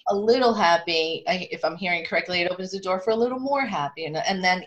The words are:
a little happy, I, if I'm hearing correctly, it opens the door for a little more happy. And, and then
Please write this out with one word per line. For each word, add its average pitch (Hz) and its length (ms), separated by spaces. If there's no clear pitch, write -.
a 202 60
little 226 380
happy, 170 760
I, 180 220
if 165 160
I'm 160 100
hearing 175 300
correctly, 180 360
it 175 100
opens 185 200
the 196 80
door 185 200
for 202 100
a 220 60
little 247 240
more 277 260
happy. 160 400
And, 151 100
and 185 280
then 185 240